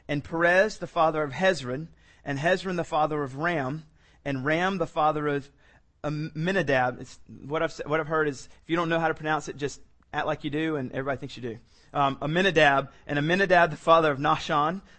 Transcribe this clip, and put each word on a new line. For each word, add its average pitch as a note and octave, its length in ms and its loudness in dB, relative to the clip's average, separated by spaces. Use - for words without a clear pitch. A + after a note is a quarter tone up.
and C#3+ 160 -2
Perez F3 540 4
the E3+ 100 -8
father D#3+ 340 2
of C#3+ 120 -4
Hezron, D3 540 -2
and C#3 140 -4
Hezron F3+ 380 0
the E3 60 -2
father D3+ 380 0
of C3+ 140 -6
Ram, D#3 480 -2
and C3+ 200 -4
Ram F3 320 0
the E3 100 -2
father D3+ 400 0
of C#3+ 220 -2
Aminadab." D3+ 1000 0
It's, - 180 -16
what D#3 160 -4
I've D#3+ 100 -2
s-, - 140 -14
what D3+ 140 0
I've D#3+ 80 -4
heard D#3 200 0
is, C3+ 220 -8
if - 60 -20
you D#3+ 60 0
don't E3+ 140 0
know E3 100 2
how D#3+ 100 0
to D#3+ 40 0
pronounce D#3 360 -2
it, - 80 -12
just C3+ 240 -6
act D3+ 120 -2
like D3+ 180 -4
you D3+ 60 -6
do, D#3 280 -2
and B2+ 140 -6
everybody C3+ 280 -4
thinks C#3 180 -14
you A#2+ 60 -12
do. A#2 140 -8
Um, C#3 280 0
Aminadab, D3+ 680 4
and C#3+ 100 -2
Aminadab F3 540 4
the C#3+ 60 -8
father E3 340 6
of C3 80 -4
Nahshon, D#3 640 0